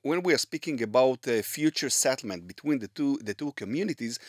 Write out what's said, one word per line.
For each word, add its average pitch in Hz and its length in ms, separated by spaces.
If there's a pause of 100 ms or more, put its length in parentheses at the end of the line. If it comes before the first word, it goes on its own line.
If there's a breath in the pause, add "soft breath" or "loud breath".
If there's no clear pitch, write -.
when 165 200
we 175 120
are - 40
speaking 147 440
about, 127 440
uh, 117 140
future 151 500
settlement 98 560
between 143 340
the 101 80
two, 139 340
the 104 120
two 147 180
communities, 120 640 (100)